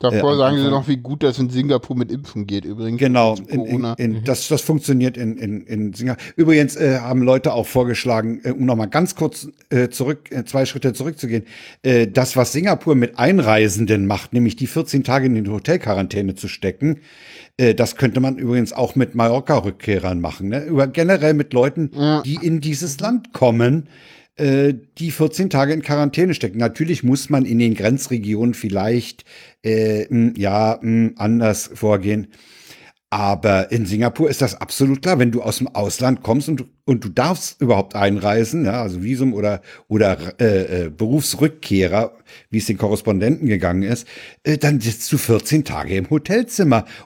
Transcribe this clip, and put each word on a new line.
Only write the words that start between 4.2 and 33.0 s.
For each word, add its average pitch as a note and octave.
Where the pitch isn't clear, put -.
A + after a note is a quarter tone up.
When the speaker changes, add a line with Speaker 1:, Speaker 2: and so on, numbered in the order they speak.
Speaker 2:
das, C3
das D3
funktioniert C3
in, A2+
in, G#2
in G#2+
Singapur. B2
Übrigens, D#3
äh, C3+
haben B2+
Leute C3
auch A2+
vorgeschlagen, A#2
äh, C3
um B2+
noch B2
mal A2
ganz E3+
kurz, D3+
äh, B2
zurück, C#3
äh, B2+
zwei C3+
Schritte C3
zurückzugehen, C3
äh, A#2+
das, B2
was B2+
Singapur E3
mit A#2+
Einreisenden G#2+
macht, G2
nämlich A#2+
die C3
vierzehn C#3
Tage C3
in A2+
die G2+
Hotelquarantäne G2+
zu G2
stecken, C3+
äh, A#2
das A#2
könnte B2+
man C3
übrigens A#2+
auch B2
mit B2+
Mallorca-Rückkehrern G#2
machen, E2+
ne? C#3
Über, C#3
generell D#3
mit D3
Leuten, C#3+
Speaker 1:
Ja. D3
Speaker 2:
die C3+
in E3
dieses C#3+
Land A3+
kommen, B2
äh, C#3
die D#3+
vierzehn D#3+
Tage C#3+
in D#3+
Quarantäne D3
stecken. G#2+
Natürlich D#3
muss C3
man C3+
in A#2
den A#2
Grenzregionen A2+
vielleicht, A2
äh, A2
m, A#2
ja, G2+
m, A2+
anders A2
vorgehen. G#2